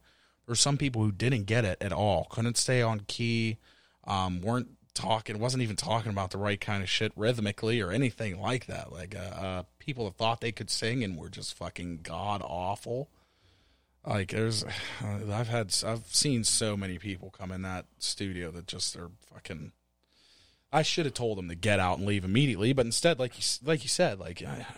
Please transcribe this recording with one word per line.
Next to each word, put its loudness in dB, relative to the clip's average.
There -4
were 2
some 4
people 2
who 4
didn't 2
get 4
it 0
at -2
all, 2
couldn't 0
stay 4
on 2
key, 0
um, 0
weren't 0
talking, 0
wasn't 0
even 0
talking 0
about -2
the -4
right 0
kind -2
of -4
shit 2
rhythmically 2
or 0
anything 0
like 0
that. -8
Like, -10
uh, -8
uh, -6
people -4
that -6
thought 2
they 0
could -6
sing 0
and -2
were -10
just -10
fucking -8
god -2
awful. -4
Like, 0
there's, 0
<sighs> -8
I've -2
had, 0
I've -4
seen 4
so 2
many -4
people -8
come -10
in -6
that -6
studio -4
that -10
just -4
are -12
fucking, -12
I 8
should 2
have -2
told 0
them -4
to -6
get 4
out 4
and 0
leave 2
immediately, 4
but 4
instead, 2
like -2
you -12
s-, 0
like 2
you -4
said, 2
like, -8
I, -6